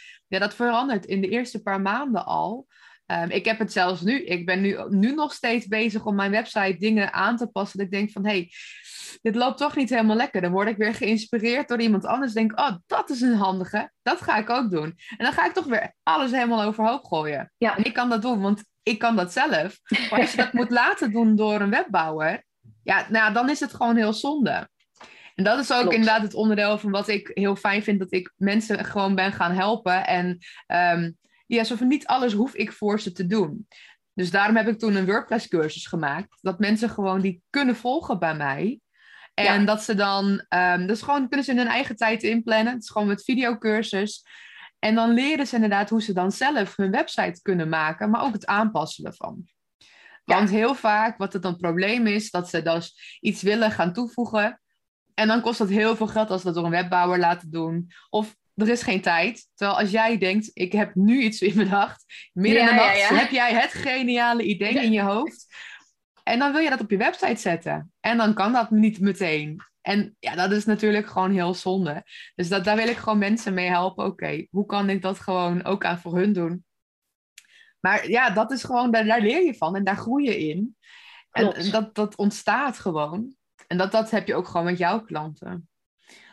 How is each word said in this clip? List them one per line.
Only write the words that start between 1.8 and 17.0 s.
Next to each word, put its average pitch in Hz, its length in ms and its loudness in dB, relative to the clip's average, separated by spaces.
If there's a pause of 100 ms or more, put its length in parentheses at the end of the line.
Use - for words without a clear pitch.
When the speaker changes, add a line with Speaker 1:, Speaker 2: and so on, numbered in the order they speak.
Speaker 1:
maanden 220 440 -2
al. 175 420 -4 (400)
Ehm, 170 240 -4
ik 196 140 -2
heb 220 140 0
het 214 140 -4
zelfs 180 280 0
nu. 240 240 0
Ik 175 220 -6
ben 185 140 0
nu, 196 160 0 (120)
nu 208 260 2
nog 294 180 -2
steeds 240 340 -2
bezig 220 400 -2
om 202 80 0
mijn 196 160 0
website 202 480 0
dingen 208 340 2
aan 220 240 0
te 233 100 -4
passen. 196 320 -6
Dat 196 80 -4
ik 175 60 -10
denk 208 180 -2
van, 202 160 -4
"Hey, 185 240 -2 (720)
dit 220 120 0
loopt 247 240 0
toch 294 180 -2
niet 262 140 0
helemaal 220 260 4
lekker." 240 240 0
Dan 175 120 0
word 196 160 2
ik 220 80 -2
weer 214 180 0
geïnspireerd 226 720 -2
door 240 120 -2
iemand 214 240 2
anders. 254 280 -2
Denk, 220 280 0
"Oh, 240 160 0 (100)
dat 392 240 -2
is 247 100 -4
een 240 140 4
handige. 190 580 -2 (100)
Dat 320 180 -2
ga - 160 0
ik 220 140 -2
ook 240 200 0
doen." 160 240 -4 (220)
En 226 80 -4
dan 269 80 0
ga 339 140 0
ik 339 60 -2
toch 330 140 -4
weer 233 360 -4
alles 269 280 0
helemaal 233 320 0
overhoop 220 420 -2